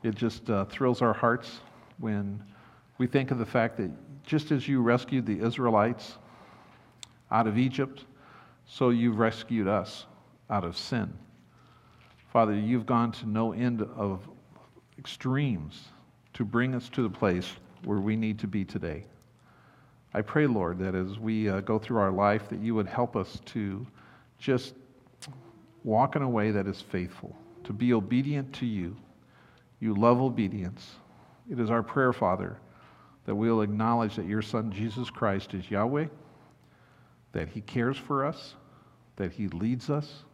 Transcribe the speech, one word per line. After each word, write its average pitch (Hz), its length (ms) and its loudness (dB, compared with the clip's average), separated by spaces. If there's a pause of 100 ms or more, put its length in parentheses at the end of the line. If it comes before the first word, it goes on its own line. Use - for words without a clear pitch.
It 110 140 0
just, 117 340 -2
uh, 98 140 2
thrills 123 360 0
our 117 120 6
hearts - 480 0 (380)
when 104 440 -4 (560)
we 123 80 2
think 131 240 2
of 127 80 0
the 110 80 -2
fact 117 300 2
that 90 160 -4 (320)
just 151 260 0
as 135 160 2
you 135 160 2
rescued 120 440 2
the 104 120 0
Israelites 117 800 2 (1120)
out 110 160 4
of 107 100 2
Egypt, 131 480 0 (640)
so 127 240 2
you've 117 280 4
rescued 110 480 2
us - 400 0 (420)
out 104 140 0
of 85 140 -4
sin. 107 360 -4 (1200)
Father, 110 220 6
you've 110 320 0
gone 117 240 2
to 113 180 -8
no 110 240 0
end 117 300 0
of 101 460 -4 (680)
extremes 127 920 -4 (460)
to 120 100 -2
bring 120 320 2
us 120 140 -6
to 131 120 0
the 107 80 2
place 92 400 0 (320)
where 104 160 0
we 104 160 0
need 107 240 -2
to 110 80 -4
be 98 180 -2
today. 87 400 -6 (1080)
I 110 80 0
pray, 151 240 2
Lord, 90 320 0
that 95 160 -2
as 95 240 -2
we, 110 300 0
uh, 95 140 0
go 110 180 0
through 117 180 0
our 98 140 4
life, 101 360 4
that 92 120 -8
you 110 160 0
would 104 100 2
help 120 300 -2
us - 300 -4
to 104 380 -6 (540)
just - 360 0 (1080)
walk 120 320 2
in 151 80 0
a 131 60 0
way 110 240 2
that 101 160 0
is 95 120 -6
faithful, - 540 -8 (300)
to - 80 -8
be 120 200 2
obedient 131 640 0
to 127 120 -6
you. 98 300 -4 (840)
You 110 140 0
love 120 260 6
obedience. 110 720 -2 (560)
It 127 80 -4
is 110 120 0
our 117 120 4
prayer, 127 300 2
Father, 95 480 0 (640)
that 107 100 -2
we'll 110 280 4
acknowledge 110 520 2
that 90 120 -4
your 107 160 -2
Son, 110 280 -2
Jesus 110 400 -4
Christ, 98 440 -2
is 90 140 -6
Yahweh, 123 380 0 (1300)
that 80 160 -4
he 107 120 -10
cares 123 360 -2
for 139 280 -2
us, - 300 -8 (600)
that 92 160 -2
he 101 180 -4
leads 113 420 -2
us. 147 440 -4